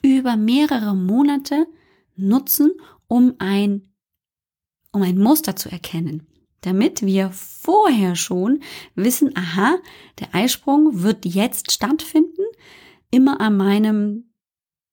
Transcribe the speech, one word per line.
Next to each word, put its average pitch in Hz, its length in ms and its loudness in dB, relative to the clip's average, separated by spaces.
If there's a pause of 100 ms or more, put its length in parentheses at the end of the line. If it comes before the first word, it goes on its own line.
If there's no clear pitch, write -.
über 262 320 2
mehrere 226 600 0
Monate 277 720 0 (500)
nutzen, 269 560 0 (360)
um 247 320 2
ein, 196 540 -2 (960)
um 202 100 0
ein 180 160 0
Muster 247 380 2
zu - 160 -12
erkennen, 165 560 -8 (320)
damit 202 460 -2
wir 190 260 0
vorher 240 840 0
schon 202 420 -2 (360)
wissen, 247 400 0
aha, 185 420 0 (420)
der - 160 -8
Eisprung 262 680 2
wird 214 220 0
jetzt 196 460 -2
stattfinden, 320 720 -2 (680)
immer 262 280 4
an 214 160 0
meinem 208 760 0 (600)